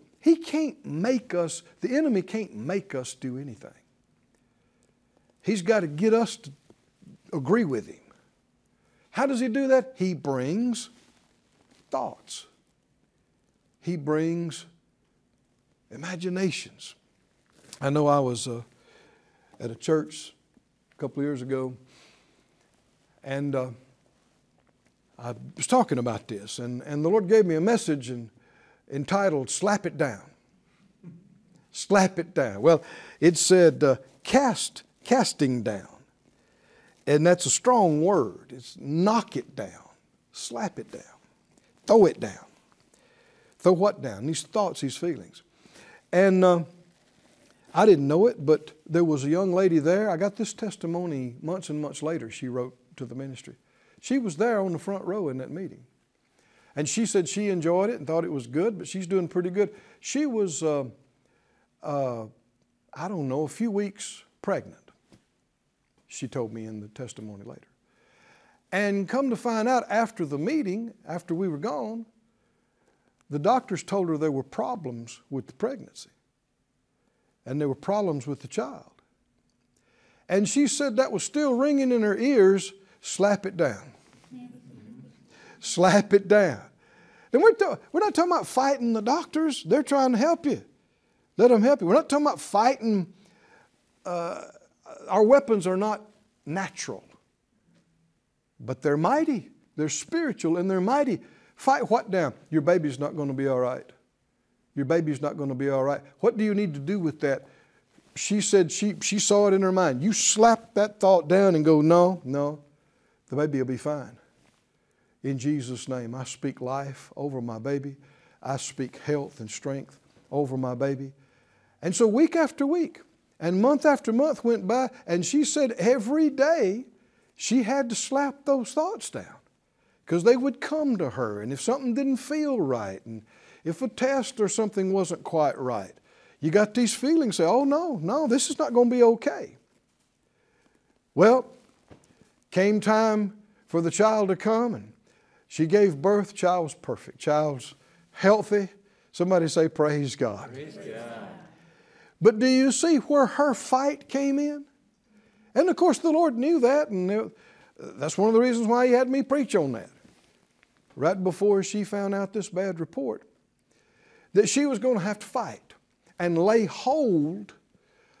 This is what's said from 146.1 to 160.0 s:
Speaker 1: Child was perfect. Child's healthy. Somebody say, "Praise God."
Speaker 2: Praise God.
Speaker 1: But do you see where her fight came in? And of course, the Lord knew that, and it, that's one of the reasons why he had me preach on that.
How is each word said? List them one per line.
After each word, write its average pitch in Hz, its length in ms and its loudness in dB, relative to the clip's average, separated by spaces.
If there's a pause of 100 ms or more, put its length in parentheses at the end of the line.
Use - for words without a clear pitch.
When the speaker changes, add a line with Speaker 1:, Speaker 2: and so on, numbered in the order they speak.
Speaker 1:
Child 180 300 0
was 147 100 -8
perfect. - 440 -12
Child's 151 560 -2 (360)
healthy. 202 600 2 (420)
Somebody 175 360 2
say, 160 200 2
"Praise 147 480 0
God." 104 360 -6
Speaker 2:
Praise 139 240 -16
God. 113 520 -14 (920)
Speaker 1:
But 214 180 6
do 254 80 2
you 262 260 4
see 330 240 2
where 277 300 4
her 285 280 0
fight 285 540 -2
came 277 300 -2
in? 294 280 -4 (880)
And 339 160 4
of - 60 -2
course, 339 220 4
the 330 120 0
Lord 311 260 2
knew 294 240 0
that, 277 280 2
and 185 220 -2
it, 214 280 -6 (400)
that's 139 400 -8
one 202 100 4
of 226 60 4
the 226 60 6
reasons 233 260 2
why 240 200 4
he 254 60 2
had 247 160 4
me 269 140 0
preach 277 320 -2
on 147 180 0
that. 110 180 -10 (1080)